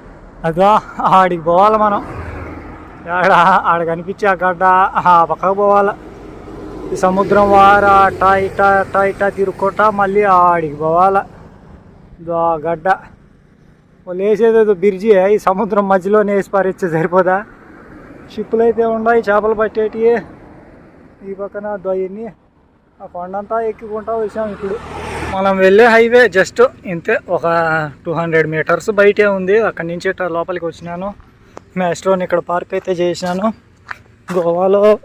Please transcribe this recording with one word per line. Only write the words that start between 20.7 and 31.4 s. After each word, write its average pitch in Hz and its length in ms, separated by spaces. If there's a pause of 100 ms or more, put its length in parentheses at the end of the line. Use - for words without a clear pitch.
ఈ 196 40
పక్కన 202 320
అదో 190 240
అవన్నీ, 190 360 (760)
ఆ 196 40
కొండంతా 196 540
ఎక్కుకుంటా 214 520
వచ్చాం. 220 380
ఇప్పుడు 196 260 (600)
మనం 196 200
వెళ్ళే 196 300
హైవే 233 400
just 190 420 (160)
ఇంతే, 190 340 (100)
ఒక 170 140 (600)
టూ 175 80
హండ్రెడ్ 160 340
మీటర్స్ 156 440
బయటే 202 360
ఉంది. 196 320
అక్కడి 170 300
నుంచి 175 220
ఇట్లా 185 180
లోపలికి 170 380
వచ్చినాను. 175 480 (640)